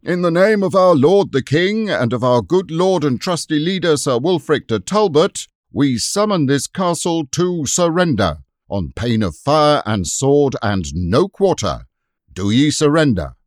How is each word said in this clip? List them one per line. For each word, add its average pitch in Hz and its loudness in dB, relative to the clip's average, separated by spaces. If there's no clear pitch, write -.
In 175 -2
the 175 0
name 196 2
of 180 -2
our 185 6
lord 160 4
the 135 0
king 196 -2
and 123 0
of 120 -2
our 123 4
good 175 0
lord 175 0
and 123 -2
trusty 151 -4
leader 170 0
Sir 135 -2
Wulfric 143 -2
de 110 -2
Talbot, 190 0
we 131 0
summon 202 -2
this 135 0
castle 170 -2
to 175 -2
surrender, 160 0
on 92 -6
pain 113 0
of 87 -4
fire 147 2
and 101 -2
sword 139 0
and 101 -2
no 90 0
quarter. 101 -2
Do 101 -4
ye 139 2
surrender? 143 0